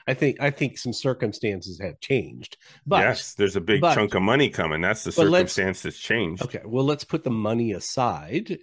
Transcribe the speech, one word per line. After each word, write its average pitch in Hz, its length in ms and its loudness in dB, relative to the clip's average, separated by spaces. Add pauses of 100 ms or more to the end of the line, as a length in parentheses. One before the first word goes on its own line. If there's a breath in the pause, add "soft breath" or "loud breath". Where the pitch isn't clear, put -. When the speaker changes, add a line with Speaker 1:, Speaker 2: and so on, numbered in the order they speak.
Speaker 1:
I 131 80 0
think, 135 260 0
I 143 100 2
think 143 280 -4
some 123 140 -6
circumstances 101 880 -4
have 82 180 -8
changed. - 580 -4 (300 soft breath)
But 170 140 4
Speaker 2:
Yes, - 340 0
there's 98 220 2
a 98 40 2
big 101 200 4
Speaker 1:
but 160 140 6
Speaker 2:
chunk 107 200 2
of 98 80 2
money 120 260 4
coming. 80 320 -2
That's 95 220 0
the 92 80 -4
Speaker 1:
But 160 160 4
let's 170 280 4
Speaker 2:
circumstance 95 280 0
that's - 160 -8
changed. 107 460 -2
Speaker 1:
Okay, - 200 -8
well, 123 200 0
let's 143 180 0
put - 220 -6
the 131 60 -2
money 113 420 0
aside. 107 920 -4